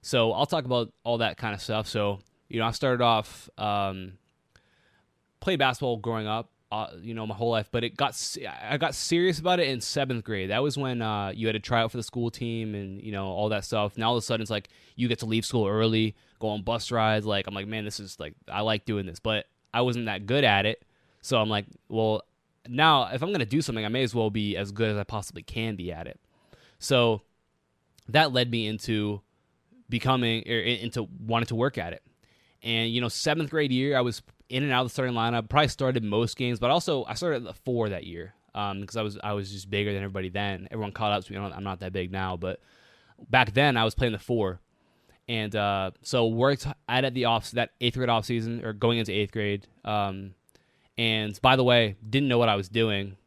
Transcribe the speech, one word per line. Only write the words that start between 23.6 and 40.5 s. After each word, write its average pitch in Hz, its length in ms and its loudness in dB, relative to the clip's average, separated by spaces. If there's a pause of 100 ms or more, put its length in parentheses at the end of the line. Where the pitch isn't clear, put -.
something, 110 240 -2
I 104 40 -2
may 123 140 0
as 117 120 -2
well 110 160 2
be 104 260 0
as 101 160 -4
good 110 160 0
as 104 80 0
I 101 80 -2
possibly 95 380 -8
can 110 340 -4
be 87 160 -6
at 80 140 -10
it." - 120 -14 (600)
So 120 440 4 (840)
that 143 240 6
led 123 180 2
me 113 160 0
into 107 540 -2 (680)
becoming, 117 600 2
er, 117 120 0
in-, 110 180 0
into 113 300 -6 (120)
wanting 113 280 0
to 120 60 -4
work 123 240 0
at 85 140 -6
it. - 100 -14 (600)
And, 113 280 0
you 120 100 2
know, 120 80 0
seventh 151 420 0
grade 147 220 2
year, 135 240 2
I 127 40 4
was 123 220 -2 (260)
in 127 140 -2
and 143 100 0
out 127 80 4
of 127 60 0
the 117 60 -6
starting 127 220 -2
lineup, 117 340 0
probably 147 200 4
started 127 340 0
most 110 340 0
games, 120 220 -2
but 120 120 2
also 151 340 2
I 107 100 -8
started 160 220 -2
at 120 80 -6
the 90 100 -12
four 117 360 -2
that 92 140 -6
year, 87 300 -12 (200)
um, 101 300 -4
'cause 101 120 -10
I 113 60 -2
was, 104 200 -4
I 104 120 -4
was 101 180 -4
just 98 180 -12
bigger 104 220 0
than 98 100 -2
everybody 95 260 -4
then. 98 420 -4